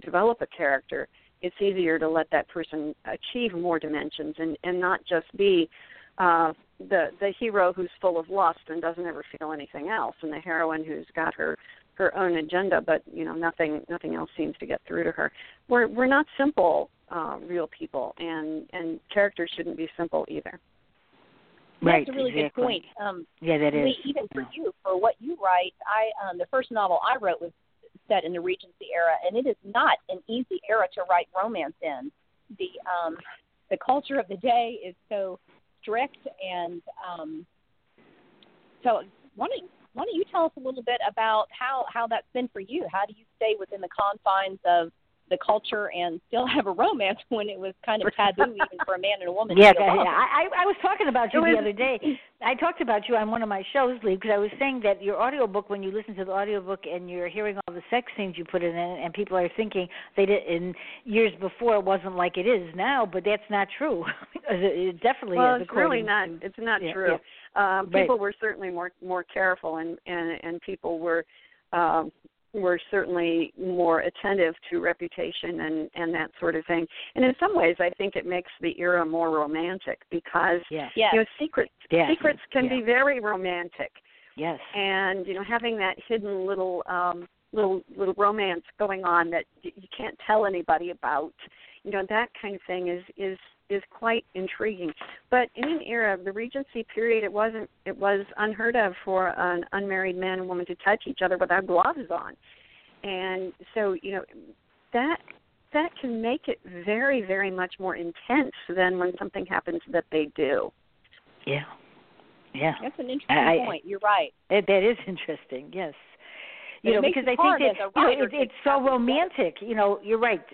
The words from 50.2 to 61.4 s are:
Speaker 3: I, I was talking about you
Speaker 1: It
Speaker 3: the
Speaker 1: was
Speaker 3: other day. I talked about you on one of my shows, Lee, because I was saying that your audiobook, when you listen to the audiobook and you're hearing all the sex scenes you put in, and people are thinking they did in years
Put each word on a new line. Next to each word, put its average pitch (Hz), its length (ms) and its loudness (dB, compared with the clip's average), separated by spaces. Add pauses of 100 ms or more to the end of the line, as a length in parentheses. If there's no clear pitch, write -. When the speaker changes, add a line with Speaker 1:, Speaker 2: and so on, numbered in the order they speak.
Speaker 3:
I, 359 160 2
I - 20 2
was 403 160 2
talking 370 280 0
about 233 240 2
you 320 60 4
Speaker 1:
It 330 100 4
Speaker 3:
the 330 60 6
Speaker 1:
was - 80 4
Speaker 3:
other 208 100 0
day. 247 240 0 (480)
I 254 100 2
talked 339 240 0
about 220 300 0
you 240 80 4
on 214 120 0
one 226 140 -2
of 214 60 -4
my 196 120 -4 (120)
shows, 254 300 2
Lee, 190 120 2
because 214 180 -2
I 208 40 4
was 208 200 0
saying 269 280 -2
that 196 180 2
your 196 180 0
audiobook, 220 480 0
when 202 140 -6
you 190 80 -4
listen 208 240 -8
to 190 80 -6
the 185 80 -8
audiobook 196 540 -4
and 175 240 -8
you're 175 180 -6
hearing 208 300 -6
all 185 160 -10
the 175 160 -10
sex 240 260 -2
scenes 190 220 -6
you 170 80 -8
put 175 180 -2
in, 170 100 0
and 170 400 -4
people 196 220 -2
are 175 220 2
thinking 196 300 -2 (280)
they 202 100 4
did 196 220 4
in 170 260 -2 (300)
years 220 380 2